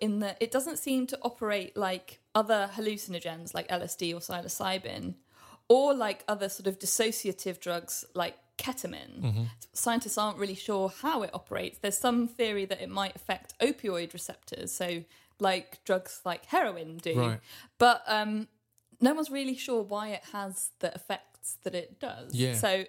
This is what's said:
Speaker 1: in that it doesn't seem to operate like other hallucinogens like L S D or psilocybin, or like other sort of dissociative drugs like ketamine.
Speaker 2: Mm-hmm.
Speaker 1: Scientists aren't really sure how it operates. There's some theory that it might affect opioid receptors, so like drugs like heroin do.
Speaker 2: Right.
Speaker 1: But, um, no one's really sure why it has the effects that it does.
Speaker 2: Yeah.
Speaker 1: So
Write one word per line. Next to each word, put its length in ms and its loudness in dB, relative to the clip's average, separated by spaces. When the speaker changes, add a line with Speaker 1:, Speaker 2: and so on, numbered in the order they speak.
Speaker 1:
in 180 2
that 220 -2
it 100 0
doesn't 280 0
seem 280 0
to 140 -6
operate 560 -2
like 420 -2
other 400 6
hallucinogens 760 -4
like 160 -4
L 140 0
S 120 -6
D 180 -2
or 60 -6
psilocybin, 920 -4
or 240 10
like 340 0
other 220 0
sort 180 -4
of 120 0
dissociative 840 0
drugs 420 -4
like 200 -2
ketamine. 640 -6
Speaker 2:
Mm-hmm. 220 2
Speaker 1:
Scientists 440 0
aren't 220 0
really 160 -2
sure 360 0
how 220 0
it 100 -4
operates. 460 -6
There's 180 0
some 300 4
theory 380 0
that 160 -4
it 80 -8
might 260 -2
affect 440 -6
opioid 540 0
receptors, 580 -10
so 320 -4
like 460 0
drugs 400 0
like 220 -4
heroin 500 0
do. 200 -2
Speaker 2:
Right. 220 2
Speaker 1:
But, 300 8
um, 400 0
no 120 8
one's 180 -2
really 240 -2
sure 260 -2
why 280 -4
it 140 -8
has 460 -6
the 140 -2
effects 720 -8
that 100 -4
it 280 -8
does. 340 -8
Speaker 2:
Yeah. 200 2
Speaker 1:
So 340 2